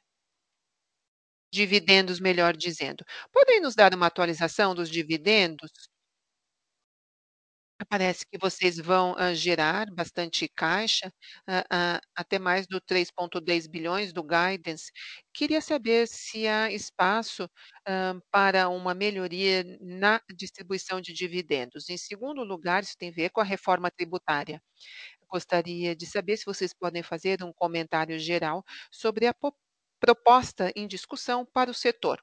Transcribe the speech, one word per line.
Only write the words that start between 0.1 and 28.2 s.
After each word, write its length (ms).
Dividendos, 680
melhor 380
dizendo. 480
Podem 300
nos 140
dar 200
uma 120
atualização 680
dos 140
dividendos? 800
Parece 400
que 100
vocês 400
vão, 400
hã, 160
gerar 580
bastante 580
caixa, 600
hã, 240
hã, 280
até 240
mais 300
do 140
três 280
ponto 300
dois 280
bilhões 440
do 100
guidance. 680
Queria 280
saber 460
se 380
há 260
espaço, 760
hã, 320
para 400
uma 240
melhoria 680
na 400
distribuição 680
de 120
dividendos. 760
Em 80
segundo 460
lugar, 400
isso 140
tem 120
a 40
ver 180
com 80
a 60
reforma 440
tributária. 720
Gostaria 680
de 100
saber 320
se 80
vocês 280
podem 280
fazer 420
um 100
comentário 640
geral 440